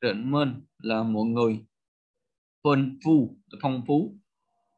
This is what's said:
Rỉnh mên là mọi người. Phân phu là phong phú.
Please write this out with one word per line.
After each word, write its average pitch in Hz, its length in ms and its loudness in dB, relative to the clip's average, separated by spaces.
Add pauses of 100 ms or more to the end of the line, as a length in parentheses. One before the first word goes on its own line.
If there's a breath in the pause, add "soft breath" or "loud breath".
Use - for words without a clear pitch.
Rỉnh 104 280 -2
mên 143 340 -2 (140)
là 113 240 -2
mọi 110 220 0
người. 117 400 0 (1000)
Phân 135 400 2
phu 151 320 4 (140)
là 104 120 -20
phong 131 240 -4
phú. 156 300 0 (600)